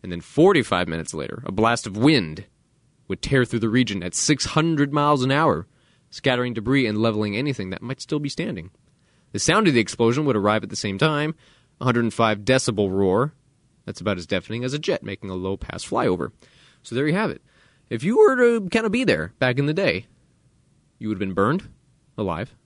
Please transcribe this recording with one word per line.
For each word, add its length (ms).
And 100
then 80
forty-five 640
minutes 280
later, 300
a 60
blast 380
of 80
wind 500
would 160
tear 220
through 160
the 80
region 340
at 120
six 320
hundred 460
miles 300
an 80
hour, 360
scattering 440
debris 320
and 120
leveling 380
anything 340
that 120
might 180
still 180
be 100
standing. 420
The 60
sound 300
of 60
the 60
explosion 440
would 120
arrive 280
at 60
the 60
same 220
time, 360
a 40
hundred 200
and 80
five 280
decibel 500
roar. 420
That's 140
about 180
as 80
deafening 380
as 100
a 40
jet 240
making 280
a 40
low-pass 500
flyover. 480
So 120
there 120
you 80
have 160
it. 100
If 160
you 140
were 180
to 320
kind 160
of 80
be 120
there 340
back 200
in 60
the 100
day, 320
you 100
would 60
have 120
been 80
burned 340
alive. 380